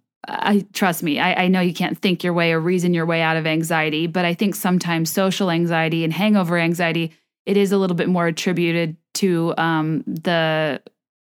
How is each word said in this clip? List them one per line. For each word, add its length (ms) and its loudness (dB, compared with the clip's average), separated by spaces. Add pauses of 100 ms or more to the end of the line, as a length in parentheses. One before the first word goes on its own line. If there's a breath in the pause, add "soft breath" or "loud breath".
(280)
I, 440 0
trust 300 0
me, 180 -2
I, 260 0
I 20 0
know 140 2
you 120 0
can't 240 -4
think 260 -2
your 100 0
way 200 2
or 60 2
reason 340 0
your 140 0
way 160 0
out 140 0
of 100 -2
anxiety, 580 0
but 180 -2
I 120 0
think 180 0
sometimes 560 0
social 400 0
anxiety 540 0
and 100 -2
hangover 460 2
anxiety, 520 0 (360 soft breath)
it 100 2
is 140 2
a 60 4
little 200 0
bit 100 0
more 200 2
attributed 680 0 (200)
to, 420 0
um, 480 0
the, 760 -2 (600)